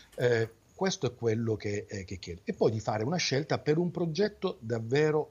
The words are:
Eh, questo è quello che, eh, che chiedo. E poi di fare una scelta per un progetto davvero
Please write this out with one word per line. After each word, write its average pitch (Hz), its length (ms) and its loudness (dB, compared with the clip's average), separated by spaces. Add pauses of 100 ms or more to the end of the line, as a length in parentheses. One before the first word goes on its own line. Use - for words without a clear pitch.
(160)
Eh, 117 340 4 (240)
questo 185 320 -2
è 120 80 0
quello 113 440 0
che, 104 300 -4
eh, 98 180 -8
che 92 120 -10
chiedo. 87 260 -10
E 226 100 -4
poi 156 180 2
di 107 80 -2
fare 107 240 -2
una 165 140 -2
scelta 143 420 0
per 151 180 2
un 175 140 0
progetto 180 720 -2
davvero 127 680 2